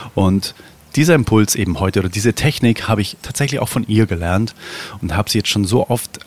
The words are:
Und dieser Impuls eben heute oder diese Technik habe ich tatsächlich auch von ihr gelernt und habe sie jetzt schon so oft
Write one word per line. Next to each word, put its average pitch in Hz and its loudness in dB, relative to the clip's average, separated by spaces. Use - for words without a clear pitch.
Und 95 0
dieser 160 6
Impuls 110 4
eben 92 -2
heute 95 0
oder 92 0
diese 104 0
Technik 120 0
habe 107 2
ich - -6
tatsächlich 135 -4
auch 120 -2
von - -4
ihr 110 4
gelernt 90 -2
und 82 -4
habe 104 -2
sie 110 0
jetzt - -4
schon 101 0
so 110 0
oft - -4